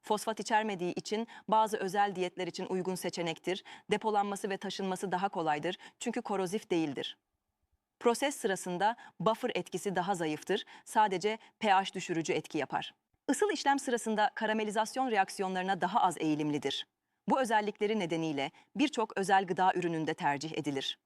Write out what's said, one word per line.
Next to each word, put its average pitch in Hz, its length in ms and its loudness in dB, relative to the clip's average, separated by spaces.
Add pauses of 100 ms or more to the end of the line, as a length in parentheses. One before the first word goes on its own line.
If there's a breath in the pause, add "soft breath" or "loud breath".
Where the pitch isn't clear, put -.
Fosfat 220 380 -2
içermediği 208 540 0
için 220 320 -4 (220 loud breath)
bazı 220 280 2
özel 202 380 0
diyetler 180 320 -2
için 175 200 -8
uygun 185 280 -2
seçenektir. 175 680 -4 (260 loud breath)
Depolanması 208 600 0
ve 196 60 -4
taşınması 185 560 -4
daha 185 160 0
kolaydır 165 480 -2 (240 loud breath)
çünkü 233 220 -4
korozif 190 480 -2
değildir. 160 480 -2 (840)
Proses 269 360 2
sırasında 190 600 0 (240 loud breath)
buffer 214 340 2
etkisi 180 420 -2
daha 180 180 0
zayıftır. 165 500 -2 (200 loud breath)
Sadece 214 540 0 (200 loud breath)
P 220 120 2
H 190 240 4
düşürücü 170 380 -2
etki 156 260 -2
yapar. - 360 -2 (360)
Isıl 403 220 2
işlem 285 260 2
sırasında 220 560 0
karamelizasyon 220 760 0
reaksiyonlarına 190 680 0
daha 185 200 2
az 175 180 4
eğilimlidir. 151 680 0 (420)
Bu 262 120 4
özellikleri 214 580 2
nedeniyle 160 520 0 (260 soft breath)
birçok 226 420 0
özel 190 280 4
gıda 185 280 4
ürününde 165 400 0
tercih 156 440 -2
edilir. 139 480 -2